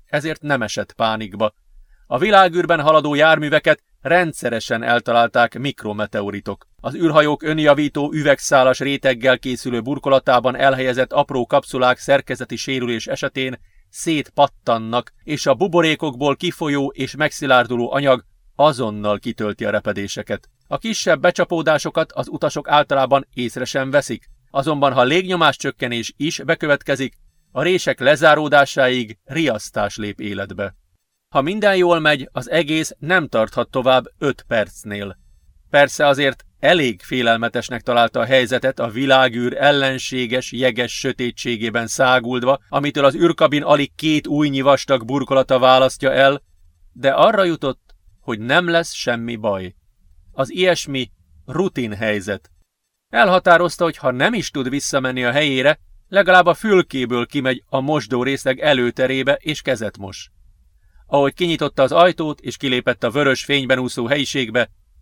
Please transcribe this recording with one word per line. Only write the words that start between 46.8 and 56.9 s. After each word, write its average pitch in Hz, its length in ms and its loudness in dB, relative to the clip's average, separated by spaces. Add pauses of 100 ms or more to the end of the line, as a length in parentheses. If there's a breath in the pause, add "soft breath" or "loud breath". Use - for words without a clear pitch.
de 139 180 -2
arra 190 340 4
jutott, 147 500 -6 (260)
hogy 117 180 -6
nem 147 300 0
lesz 170 240 0
semmi 117 440 -6
baj. 98 380 -4 (580)
Az 135 180 -4
ilyesmi 156 600 -2 (360)
rutin 131 480 -4
helyzet. 104 560 -4 (580)
Elhatározta, 180 760 4
hogy 160 120 -2
ha 139 140 -2
nem 147 240 0
is - 160 -6
tud 131 180 -4
visszamenni 131 560 -4
a 120 60 0
helyére, 139 480 2 (300)
legalább 180 380 4
a 170 80 4
fülkéből 127 720 0